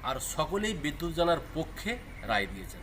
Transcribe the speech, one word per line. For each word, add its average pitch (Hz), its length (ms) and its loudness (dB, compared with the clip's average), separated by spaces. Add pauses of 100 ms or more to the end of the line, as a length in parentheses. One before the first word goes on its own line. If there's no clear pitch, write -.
আর 131 160 0
সকলেই 202 540 0
বিদ্যুৎ 156 400 -2
জানার 170 240 6 (160)
পক্ষে 202 440 -2 (300)
রায় 101 280 4
দিয়েছেন। 92 280 -8